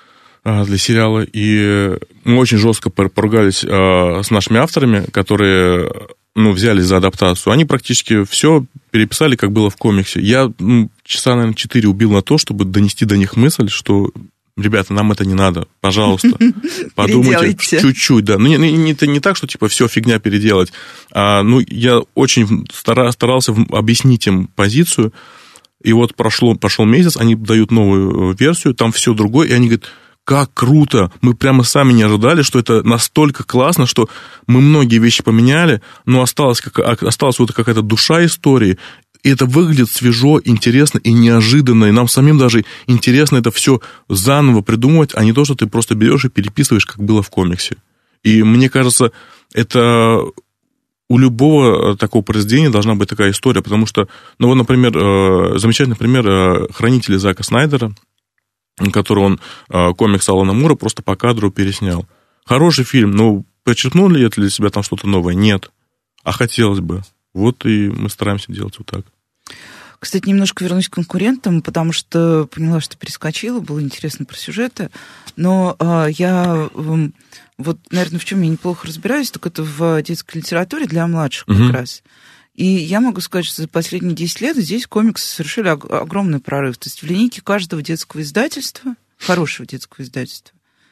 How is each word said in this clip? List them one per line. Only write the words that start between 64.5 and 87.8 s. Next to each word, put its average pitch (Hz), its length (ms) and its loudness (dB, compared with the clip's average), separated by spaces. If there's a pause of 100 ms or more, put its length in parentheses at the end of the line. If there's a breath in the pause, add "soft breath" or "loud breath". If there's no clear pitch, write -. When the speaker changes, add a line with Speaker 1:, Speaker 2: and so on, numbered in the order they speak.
Speaker 1:
себя 101 200 -2
там 104 120 -4
что-то 101 260 -8
новое? 90 260 0
Нет. 101 360 0 (540)
А 87 80 -6
хотелось 110 480 -2
бы. 90 220 -8 (320)
Вот 110 320 -2
и 104 220 0
мы 101 220 -6
стараемся 101 420 -8
делать 98 260 -12
вот - 80 -20
так. 95 180 -14 (960 loud breath)
Speaker 2:
Кстати, - 280 -6
немножко 196 360 -2
вернусь 180 240 -2
к - 60 -20
конкурентам, 185 640 -4
потому 165 320 -4
что 165 600 -2
поняла, 160 280 -2
что - 160 -12
перескочила, - 640 -10
было 151 200 -8
интересно 143 460 -10
про - 100 -20
сюжеты. 208 540 -10 (460 loud breath)
Но, 185 440 -2
а, 165 260 0
я, 175 680 -2
м, 156 400 -4 (440 soft breath)
вот, 160 200 -8 (120)
наверное, 175 300 -4
в - 40 -14
чём 196 180 -4
я 160 60 0
неплохо 165 380 -6
разбираюсь, 220 460 -6
так - 140 -12
это 165 180 -10
в 156 380 -2
детской - 360 -12
литературе 180 480 -6
для 165 220 -4
младших 160 380 -6
как 101 100 0
Speaker 1:
Мгм. 120 160 4
Speaker 2:
раз. 127 300 -10 (520 soft breath)
И - 120 -6
я 185 340 -2
могу 233 200 -2
сказать, 175 260 -6
что 151 160 -10
за 160 60 -8
последние 175 460 -6
десять 165 260 -8
лет 294 160 -4
здесь 208 300 -4
комиксы 220 420 -2
совершили 175 400 -6
ог-, 151 240 -4
огромный 165 480 -4
прорыв. 139 380 -6
То - 100 -16
есть - 140 -18
в 147 40 -14
линейке 196 360 -2
каждого 185 400 -6